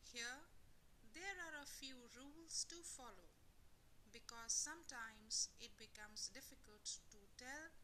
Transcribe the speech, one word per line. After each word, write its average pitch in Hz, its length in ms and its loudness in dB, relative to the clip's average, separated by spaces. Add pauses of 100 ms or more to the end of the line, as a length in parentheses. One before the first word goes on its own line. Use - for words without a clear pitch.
(140)
Here, 247 320 2 (640)
there 381 280 2 (120)
are 302 80 2
a 285 80 0
few 262 320 -2 (160)
rules 294 560 2
to 339 160 0
follow, 202 400 -4 (880)
because 233 400 2
sometimes 226 1040 4
it 233 160 -6
becomes 214 560 -2
difficult 214 560 -6 (240)
to 214 80 -8 (160)
tell 294 500 0